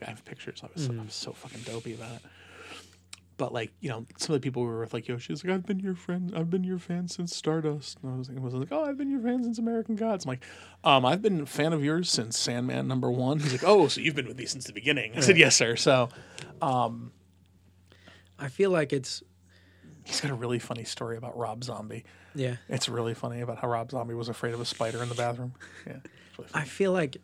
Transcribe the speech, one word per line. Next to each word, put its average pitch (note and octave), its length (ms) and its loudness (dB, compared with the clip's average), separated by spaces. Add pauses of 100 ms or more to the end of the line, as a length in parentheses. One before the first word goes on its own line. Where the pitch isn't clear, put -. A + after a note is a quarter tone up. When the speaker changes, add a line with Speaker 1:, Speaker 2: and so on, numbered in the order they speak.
Speaker 1:
I - 80 -10
have A2 160 -16
pictures. - 360 -14
I - 120 -16
was D#3+ 100 -4
so, C3 60 -2
Speaker 2:
Mm-hmm. A#2 100 -4
Speaker 1:
I A2 40 -10
was G#2+ 100 -12
so - 180 -10
fucking - 300 -16
dopey A2+ 320 -8
about A#2 220 -12
it. - 60 -18 (1160)
But, B2+ 160 -2
like, A2+ 260 -4
you - 80 -6
know, A#2 160 -6 (120)
some - 180 0
of C3+ 80 4
the - 20 -12
people B2 180 -2
we A#2+ 60 0
were A2+ 120 -2
with, A2+ 120 -6
like, A#2+ 140 -4
Yoshi A#2+ 260 -6
was D3+ 120 -6
like, F3+ 100 2
"I've F#3 100 -2
been G3 140 -2
your F#3+ 160 -2
friend. F3+ 420 -4
I've E3 140 -2
been F#3 140 0
your F#3 160 -2
fan F3 260 -4
since E3+ 300 -6
Stardust." D#3 680 -2
And C3 100 -6
I B2+ 60 -4
was B2+ 100 -8
like, B2+ 80 -10
I C3+ 40 -6
was B2 120 -4
like, B2+ 200 -4
"Oh, D4+ 120 0
I've C#4 140 -2
been C#4 120 -2
your C#4 100 0
fan A#3+ 240 0
since A#3 160 -2
American A3+ 340 0
Gods." G#3+ 300 -2
I'm C#3 60 -4
like, B2+ 140 -6 (380)
"Um, C#3 240 8
I've F3 160 4
been G3 200 4
a C#3+ 40 -4
fan D3+ 260 2
of D3+ 120 2
yours E3 260 2
since A2+ 260 0
Sandman B2+ 520 0
number B2+ 240 2
one." B2+ 260 2
He's D3 140 0
like, B2+ 120 -2
"Oh, F#3 220 10
so - 140 0
you've D#3 160 0
been C3+ 100 -2
with B2 100 -10
me A#2+ 80 -8
since - 200 -8
the - 80 -12
beginning." A2+ 440 0
I - 40 -2
said, D3 140 8
Speaker 2:
Right. D#3+ 40 10
Speaker 1:
"Yes, D3 180 12
sir." A#2+ 200 4
So, B2+ 320 6 (520)
um, A#2+ 520 2 (1300)
Speaker 2:
I C#3 80 -6
feel F#3+ 220 2
like D#3 220 2
it's B2+ 300 -4 (800)
Speaker 1:
he's - 180 -4
got C#3+ 120 -2
a - 20 -4
really A#2+ 240 -2
funny A#2 240 -6
story A#2 340 -6
about A#2+ 220 -10
Rob A2+ 240 -4
Zombie. A2 420 -8 (300)
Speaker 2:
Yeah. B2+ 220 -2 (120)
Speaker 1:
It's - 200 -2
really A#2 260 -2
funny A#2+ 260 -6
about A#2+ 180 -6
how B2+ 100 -2
Rob A#2 240 -2
Zombie A#2 220 -4
was A#2 140 -6
afraid A#2+ 240 -4
of A#2 80 -6
a A#2+ 40 -6
spider A2+ 360 -4
in A#2+ 80 -4
the A#2+ 60 -6
bathroom. A#2+ 400 -2 (320)
Yeah. - 160 -12
It's - 360 -20
really - 120 -16
funny. D3 140 -2
Speaker 2:
I - 20 -6
feel G3 260 0
like E3 320 0